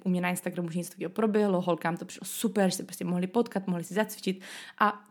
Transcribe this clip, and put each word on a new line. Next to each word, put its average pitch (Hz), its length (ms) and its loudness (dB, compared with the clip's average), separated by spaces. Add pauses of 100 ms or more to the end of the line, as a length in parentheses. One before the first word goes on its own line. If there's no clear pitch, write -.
u 190 60 0
mě 180 120 2
na 180 80 0
Instagramu, 180 400 -2
že 165 80 -4
něco 170 140 -6
takového 165 180 -6
proběhlo, 208 520 4
holkám 170 360 0
to - 80 -10
přišlo - 200 -14
super, 190 440 2
že 185 60 0
se - 80 -4
prostě - 220 -8
mohli 180 220 0
potkat, 226 400 0
mohli 175 160 0
si 180 100 -10
zacvičit 196 480 0 (380)
a 214 320 4